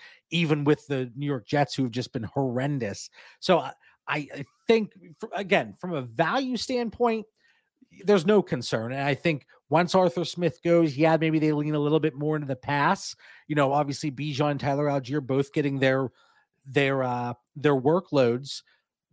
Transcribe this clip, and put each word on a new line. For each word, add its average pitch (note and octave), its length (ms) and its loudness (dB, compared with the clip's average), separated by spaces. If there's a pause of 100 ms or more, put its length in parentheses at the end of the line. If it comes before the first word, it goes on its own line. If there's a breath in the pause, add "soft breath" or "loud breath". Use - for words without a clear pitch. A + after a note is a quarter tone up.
(300 loud breath)
even D#3 340 0
with D3 220 2
the C3 300 -4
New C#3+ 100 -8
York C#3 220 -6
Jets, C#3+ 260 0
who C#3 80 -2
have B2 100 0
just A#2+ 220 -6
been A#2 80 -6
horrendous. B2+ 880 -4 (300 loud breath)
So F3+ 180 2
I, C3+ 160 -4 (340 soft breath)
I, C#3+ 280 -4
I C#3 100 -12 (220)
think, A3+ 240 2 (280)
fr-, - 140 -10
again, D#3+ 460 -2
from F3+ 140 -8
a C#3 80 -4
value F3+ 560 -2
standpoint, A#3+ 680 -2 (800)
there's F#3 200 4
no G3+ 160 6
concern. A#2+ 520 -4
And C#3 100 -4
I C#3+ 100 0
think D3 320 -2 (240 soft breath)
once E3 260 2
Arthur F3 280 4
Smith E3+ 400 -4
goes, E3+ 320 4
yeah, D#3+ 220 4
maybe D#3 220 2
they D#3 120 2
lean D3+ 240 0
a D3+ 40 0
little D3 200 2
bit D3+ 160 0
more D3+ 220 -2
into D3 100 -6
the C3+ 80 -4
pass. C#3 580 0 (340 loud breath)
You D3+ 80 -4
know, C#3 180 4
obviously C#3+ 360 -2
Bijan C#3+ 420 -2
and C#3 80 -4
Tyler C#3+ 260 -2
Allgeier C#3 400 -2
both C3+ 260 0
getting C#3 260 -2
their, C3 320 2 (560 soft breath)
their, C3+ 380 0
uh, B2 300 -4 (240)
their C#3+ 180 2
workloads, C3+ 840 0 (520)